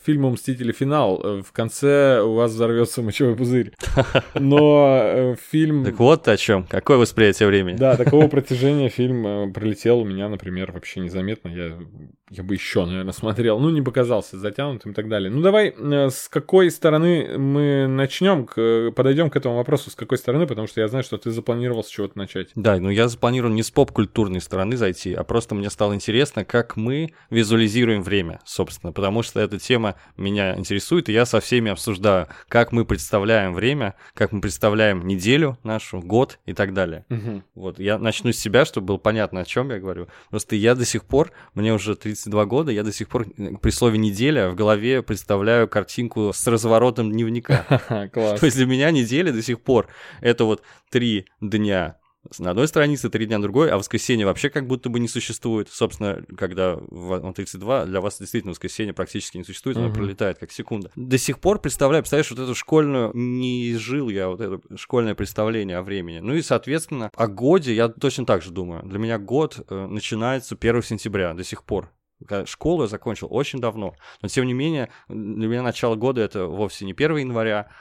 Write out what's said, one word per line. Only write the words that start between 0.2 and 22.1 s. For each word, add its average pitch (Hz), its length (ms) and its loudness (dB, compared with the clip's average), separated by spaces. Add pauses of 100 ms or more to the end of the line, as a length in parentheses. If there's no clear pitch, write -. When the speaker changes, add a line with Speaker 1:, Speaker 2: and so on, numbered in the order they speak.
Speaker 1:
«Мстители. 120 420 -4
Финал», 135 520 0
э, 98 180 -4
в - 100 -20
конце 135 680 4
у 110 140 2
вас 117 180 2
взорвётся 117 480 2
мочевой 117 360 2
пузырь. 123 420 0
Speaker 2:
<laughs> - 400 0 (160)
Speaker 1:
Но, 143 680 6
э, 120 340 2 (140)
фильм 156 340 2
Speaker 2:
Так 101 140 -2
вот 139 260 6
ты 113 80 6
о 101 40 4
чём. 95 320 2
Какое 127 300 4
восприятие 107 500 6
времени? 95 280 2
Speaker 1:
Да, 127 200 4
такого 135 320 6
протяжения 135 600 2
фильм, 123 380 0
э, 101 260 -4
пролетел 110 480 0
у 113 40 -2
меня, 101 240 -6
например, 92 440 -8
вообще 90 280 -12
незаметно. 92 480 -6
Я, 85 300 -10 (520)
я 92 120 -12
бы 98 120 -4
ещё, 92 320 0
наверное, 92 260 -4
смотрел. 110 460 0
Ну, 151 120 4
не 151 120 2
показался 120 560 0
затянутым 107 540 -8
и - 20 -14
так 110 140 -6
далее. 101 220 -2
Ну, 131 120 -2
давай, 196 340 4
э, 139 340 2
с - 180 -8
какой 175 420 4
стороны 156 680 2
мы 139 500 2
начнём, 135 580 2
к-, 113 480 2
подойдём 139 360 4
к - 60 0
этому 127 200 0
вопросу, 135 340 -2
с - 40 -18
какой 117 240 -2
стороны, 147 280 0
потому 107 200 -4
что - 140 -4
я 110 80 2
знаю, 127 160 -2
что - 140 -8
ты - 120 -6
запланировал 117 540 -2
с - 40 -20
чего-то 101 300 -8